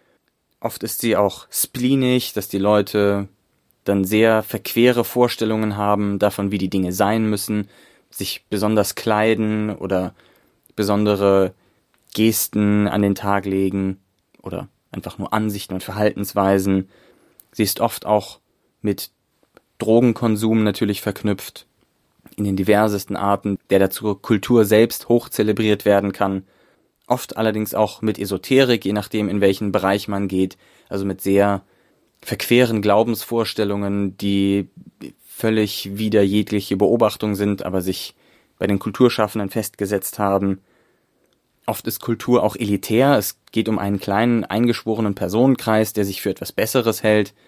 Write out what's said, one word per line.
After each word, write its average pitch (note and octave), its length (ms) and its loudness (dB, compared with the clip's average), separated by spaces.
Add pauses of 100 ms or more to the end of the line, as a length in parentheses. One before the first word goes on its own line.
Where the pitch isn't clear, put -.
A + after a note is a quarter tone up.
(600)
Oft - 240 -8
ist - 160 -8
sie A2+ 160 0
auch G2 340 0
spleenig, B2+ 840 0
dass G2 160 -6
die G2+ 80 -4
Leute G2+ 720 2 (560)
dann G2+ 180 2
sehr A2 400 4
verquere A#2 640 2
Vorstellungen A2 720 0
haben G#2 420 0
davon, G2+ 320 0
wie G#2 60 -2
die F#2 120 -4
Dinge F#2 220 -2
sein G#2+ 380 0
müssen, G#2 400 -4 (400)
sich - 400 -10
besonders G#2+ 460 0
kleiden G#2+ 800 0
oder F#2 400 -4 (600)
besondere G2+ 800 2 (600)
Gesten G#2 760 2
an G#2 120 0
den G2 140 2
Tag G2 300 -2
legen F#2+ 560 -2 (400)
oder - 260 -10 (240)
einfach - 260 -12
nur - 140 -8
Ansichten G#2+ 420 -4
und F#2 100 -8
Verhaltensweisen. G2 1080 0 (640)
Sie A2 100 -2
ist - 160 -2
oft - 260 -2
auch G#2 340 -2 (420)
mit - 300 -4 (680)
Drogenkonsum A2+ 880 2
natürlich G#2 360 -2
verknüpft, - 640 -6 (720)
in G2+ 80 -6
den G2 140 -2
diversesten G2+ 580 0
Arten, G2+ 420 -2 (120)
der G2 100 4
dazu G2 360 0
Kultur A2 500 2
selbst A2 420 2
hochzelebriert G#2+ 800 0
werden G2+ 260 4
kann. G2 320 -2 (640)
Oft - 300 -4
allerdings G#2+ 360 -2
auch - 280 -2
mit A2 180 -2
Esoterik, A#2 640 0
je G2 100 -2
nachdem, G#2 360 -4
in G2+ 100 -4
welchen G2 320 2
Bereich G2 380 -2
man G2+ 180 -4
geht, F#2+ 300 -2 (320)
also G2 160 -6
mit F#2+ 160 -6
sehr G2+ 400 2 (600)
verqueren A#2+ 600 2
Glaubensvorstellungen, G2+ 1400 0
die G2 520 0 (560)
völlig G#2+ 720 -2
wider G#2+ 260 2
jegliche G2+ 520 0
Beobachtung G#2 600 2
sind, G2+ 280 -2
aber F#2 180 -2
sich - 340 -6 (420)
bei - 100 -2
den G2+ 120 0
Kulturschaffenden G#2+ 680 0
festgesetzt G#2 720 -6
haben. G2 400 0 (1080)
Oft - 200 -6
ist - 160 -8
Kultur A#2 420 2
auch G#2+ 120 0
elitär. A2+ 640 2
Es - 200 -4 (140)
geht A2+ 180 0
um A2 80 -2
einen G2+ 220 -2
kleinen, A2+ 460 0
eingeschworenen A2 720 -2
Personenkreis, A2 800 2
der G#2 120 -2
sich G2 160 -8
für G2+ 80 -2
etwas - 220 -8
Besseres A2 520 0
hält. G#2+ 300 2 (140)